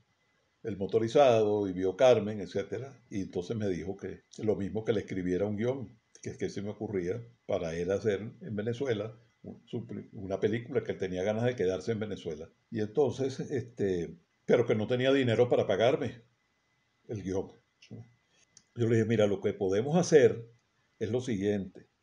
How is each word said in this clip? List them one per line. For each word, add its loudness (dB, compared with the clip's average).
El -6
motorizado 4
y -4
vio 0
Carmen, 4
etcétera, -6
y -6
entonces -6
me -2
dijo -4
que -12
lo 0
mismo -6
que 0
le 0
escribiera -2
un -4
guión, -4
que -8
es -14
que -4
se -8
me -6
ocurría -4
para -4
él -2
hacer -2
en -8
Venezuela -4
un-, -16
su -8
pri-, -12
una -6
película 0
que -6
él -8
tenía -4
ganas 0
de 0
quedarse 0
en -4
Venezuela. -8
Y -4
entonces, 0
este, -4
pero 4
que 2
no 0
tenía 2
dinero 4
para 4
pagarme 2
el -8
guión. -4
Yo 0
le 4
dije, 4
"Mira, 4
lo -2
que 0
podemos 0
hacer 6
es -4
lo 0
siguiente. -4